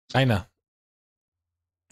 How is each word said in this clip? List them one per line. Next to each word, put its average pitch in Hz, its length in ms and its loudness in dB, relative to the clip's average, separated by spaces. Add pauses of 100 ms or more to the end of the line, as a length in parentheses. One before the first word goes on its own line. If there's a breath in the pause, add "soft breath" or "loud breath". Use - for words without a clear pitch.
(140)
Rainer. 120 360 0 (1400)